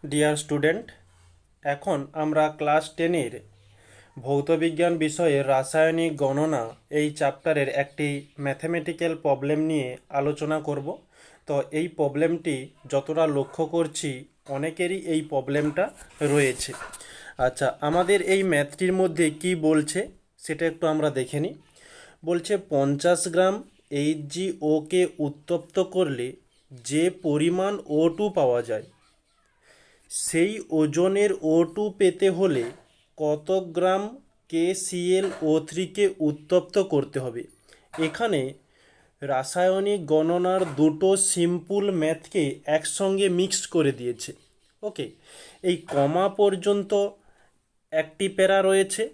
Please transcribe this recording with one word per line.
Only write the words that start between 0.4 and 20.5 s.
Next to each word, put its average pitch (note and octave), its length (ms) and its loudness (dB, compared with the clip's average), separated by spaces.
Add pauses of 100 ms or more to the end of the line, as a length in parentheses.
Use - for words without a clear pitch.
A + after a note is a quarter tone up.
student। D3+ 420 0 (880)
এখন D3+ 240 -2 (240)
আমরা D3+ 220 2 (140)
ক্লাস D3+ 260 2 (120)
টেনের E3 360 -2 (920)
ভৌতবিজ্ঞান D#3+ 720 0 (100)
বিষয়ে D3+ 320 2 (160)
রাসায়নিক D#3+ 600 2 (100)
গণনা C#3 400 0 (360)
এই D3+ 100 2 (100)
চ্যাপ্টারের C#3+ 500 0 (140)
একটি D3 260 -4 (360)
ম্যাথমেটিক্যাল E3 680 -4 (120)
প্রবলেম C#3+ 360 2 (100)
নিয়ে C#3+ 180 -2 (300)
আলোচনা D3 400 -2 (100)
করব। C#3 180 -4 (640)
তো D3 60 -2 (240)
এই E3+ 80 -2 (120)
প্রবলেমটি D#3 580 0 (360)
যতটা D3+ 320 0 (120)
লক্ষ্য C#3 280 -2 (100)
করছি, D#3 360 -2 (460)
অনেকেরই E3+ 420 -4 (160)
এই D#3 60 0 (100)
প্রবলেমটা D3 540 0 (480)
রয়েছে। C#3 380 2 (760)
আচ্ছা, C3 200 -2 (220)
আমাদের F3+ 300 2 (160)
এই G3 80 2 (100)
ম্যাথটির D3 480 0
মধ্যে E3+ 260 2 (140)
কি F3+ 100 -2 (160)
বলছে D#3 340 2 (440)
সেটা D#3 260 -4